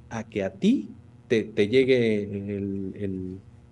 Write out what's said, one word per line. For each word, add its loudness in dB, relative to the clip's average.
a -8
que -4
a -6
ti 2
te, 2
te 0
llegue 4
el, -4
el, -8